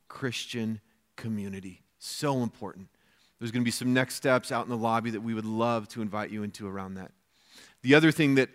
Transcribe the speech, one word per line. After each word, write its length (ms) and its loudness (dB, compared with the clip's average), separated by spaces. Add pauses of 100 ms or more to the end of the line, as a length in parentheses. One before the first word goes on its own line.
Christian 720 -6 (360)
community. 640 -8 (160)
So 440 -2
important. 460 -8 (500)
There's 120 -8
gonna 160 0
be 40 2
some 220 -2
next 220 2
steps 360 2
out 140 0
in 60 -8
the 80 -2
lobby 320 2
that 100 -6
we 140 -4
would 100 -4
love 440 0
to 120 -10
invite 300 -6
you 120 -6
into 240 -10
around 280 -10
that. 180 -14 (720)
The 120 8
other 160 10
thing 260 4
that 180 4